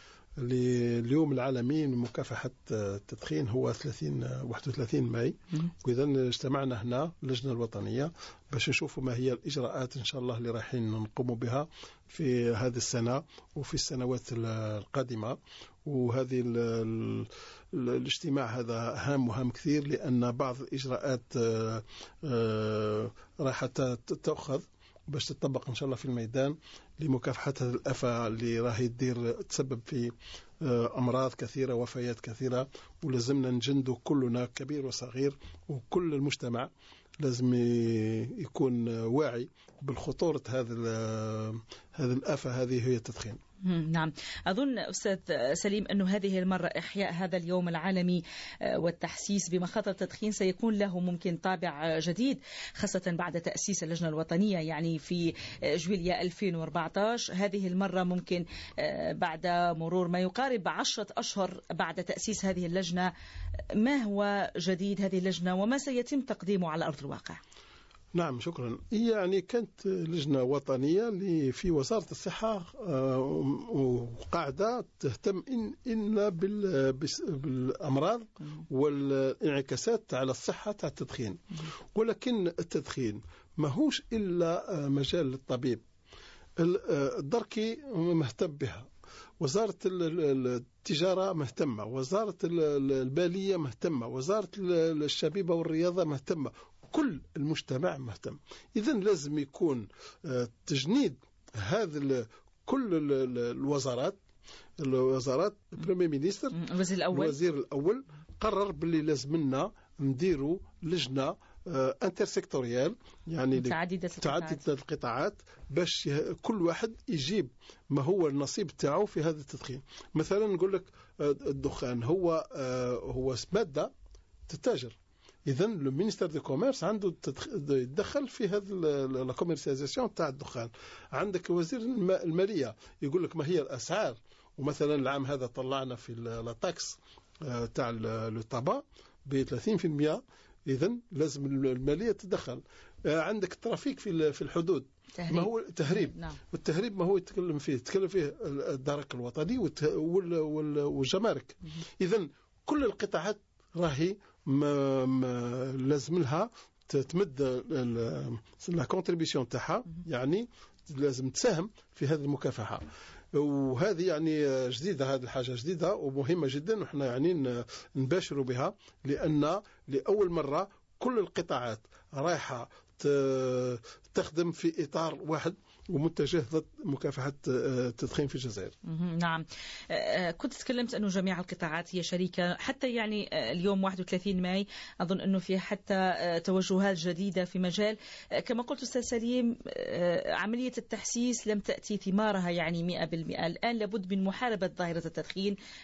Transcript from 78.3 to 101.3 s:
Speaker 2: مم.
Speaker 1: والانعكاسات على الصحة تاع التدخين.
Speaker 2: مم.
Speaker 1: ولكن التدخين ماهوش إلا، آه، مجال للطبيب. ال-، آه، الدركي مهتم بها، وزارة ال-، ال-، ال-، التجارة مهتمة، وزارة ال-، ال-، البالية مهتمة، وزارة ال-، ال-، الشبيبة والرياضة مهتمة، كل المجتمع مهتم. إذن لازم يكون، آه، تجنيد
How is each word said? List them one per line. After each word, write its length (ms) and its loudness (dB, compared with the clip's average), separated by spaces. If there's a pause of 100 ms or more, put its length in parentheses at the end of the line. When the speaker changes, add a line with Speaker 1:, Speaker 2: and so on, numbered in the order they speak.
Speaker 2:
مم. 300 -12
Speaker 1:
والانعكاسات 1400 2
على 160 2
الصحة 420 -4
تاع 160 -4
التدخين. 420 -6
Speaker 2:
مم. 260 -10 (380)
Speaker 1:
ولكن 520 2
التدخين 760 -2 (360)
ماهوش 460 2 (100)
إلا، 720 0
آه، 40 -2
مجال 380 2
للطبيب. 540 -2 (800)
ال-، 300 2
آه، 280 2
الدركي 580 -2 (180)
مهتم 520 2
بها، 420 -6 (520)
وزارة 460 0
ال-، 160 0
ال-، 180 0
ال-، 260 4
التجارة 840 0
مهتمة، 520 0
وزارة 600 -2
ال-، 160 2
ال-، 320 4
البالية 640 2
مهتمة، 500 0
وزارة 520 0
ال-، 140 0
ال-، 300 4
الشبيبة 520 2
والرياضة 500 2
مهتمة، 460 -2 (420)
كل 280 2 (160)
المجتمع 640 -2
مهتم. 400 -10 (380)
إذن 240 2
لازم 380 2
يكون، 500 0 (360)
آه، 240 -2 (180)
تجنيد 480 2 (400)